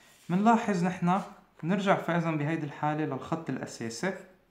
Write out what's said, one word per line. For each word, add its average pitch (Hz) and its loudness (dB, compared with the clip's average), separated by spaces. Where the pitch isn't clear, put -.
منلاحظ 202 4
نحن، 180 2
نرجع 190 2
فإذا 165 0
بهيدي 151 -2
الحالة 151 -2
للخط 156 -4
الأساسي، - -4